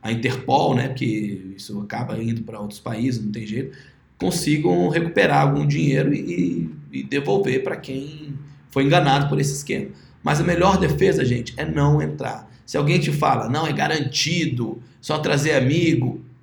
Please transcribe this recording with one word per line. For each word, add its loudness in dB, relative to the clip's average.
a -6
Interpol, 0
né, 2
porque -4
isso -10
acaba -6
indo -4
pra -12
outros -10
países, -4
não -4
tem -8
jeito, -6
consigam 2
recuperar 2
algum 2
dinheiro 2
e, -2
e -8
devolver 0
pra -4
quem -12
foi 0
enganado 4
por 0
esse 0
esquema. -6
Mas 2
a 2
melhor 4
defesa, 2
gente, -2
é -4
não 4
entrar. -8
Se -4
alguém 4
te 0
fala, 2
"Não, 0
é -2
garantido, -2
só -2
trazer 2
amigo" 2